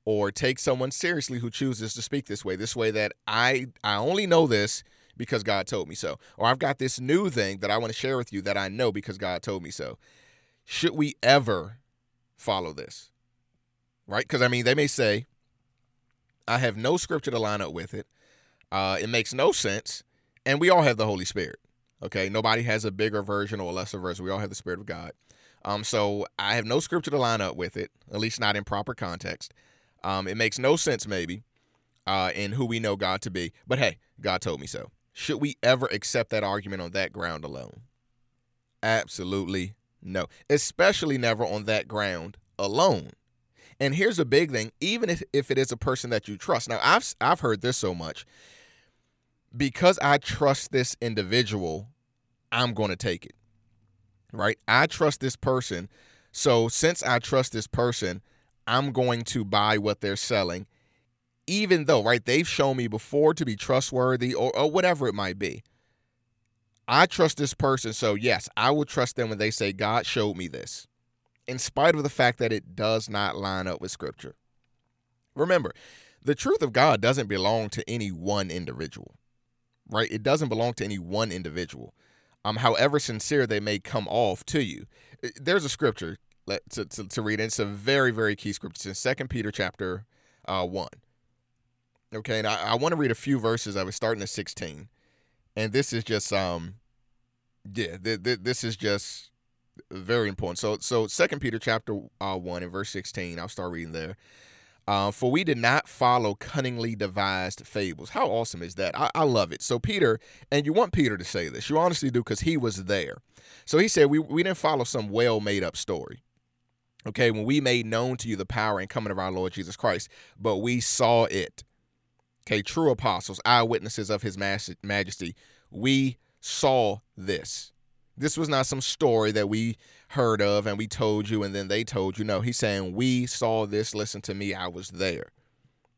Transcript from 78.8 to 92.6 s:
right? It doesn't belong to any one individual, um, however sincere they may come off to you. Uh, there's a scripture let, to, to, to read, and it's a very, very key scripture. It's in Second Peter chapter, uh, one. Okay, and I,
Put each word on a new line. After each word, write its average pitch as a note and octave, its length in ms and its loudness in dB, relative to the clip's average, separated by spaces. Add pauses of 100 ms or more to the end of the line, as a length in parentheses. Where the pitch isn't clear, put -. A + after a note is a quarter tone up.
right? G#2+ 200 2
It G#2+ 100 -4
doesn't C#3+ 280 2
belong A2+ 260 0
to G#2 100 -4
any G2+ 140 -6
one G2 320 -2
individual, D#2+ 640 -8 (520)
um, G#2+ 120 -2
however B2+ 420 4
sincere B2+ 480 0
they G#2+ 120 0
may G#2 200 -2
come G#2+ 280 -6
off G#2 380 0
to D3+ 180 0
you. E2 220 -8 (380)
Uh, B2 120 -6
there's E3 300 0
a C3+ 40 -2
scripture G2+ 480 -2 (280)
let, G2 260 -4
to, G#2 140 -4
to, G2+ 220 -12
to - 140 -4
read, G#2+ 180 0
and A2 80 0
it's - 120 -4
a G#2+ 60 2
very, A#2+ 460 2
very G#2+ 240 2
key G2+ 180 -4
scripture. - 240 -12
It's - 80 -10
in G2 100 -8
Second C3 340 -2
Peter G#2+ 220 -4
chapter, F#2 540 -4 (420)
uh, F#2 180 0
one. F2+ 240 -6 (1200)
Okay, A2 260 -2
and G#2+ 80 0
I, G#2 240 0